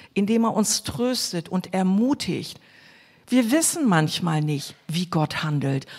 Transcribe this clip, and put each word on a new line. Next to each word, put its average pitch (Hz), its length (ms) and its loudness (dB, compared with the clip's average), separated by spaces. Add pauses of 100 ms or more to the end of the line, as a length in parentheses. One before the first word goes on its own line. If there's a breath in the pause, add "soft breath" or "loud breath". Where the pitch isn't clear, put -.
(140)
indem 226 320 2
er 220 100 0
uns - 280 0
tröstet 233 680 -2
und 180 240 -4
ermutigt. 190 840 0 (680 soft breath)
Wir 240 240 2
wissen 320 360 2
manchmal 160 540 2
nicht, 147 340 -4 (120)
wie 170 180 -2
Gott 165 380 -2
handelt 139 420 -2 (140)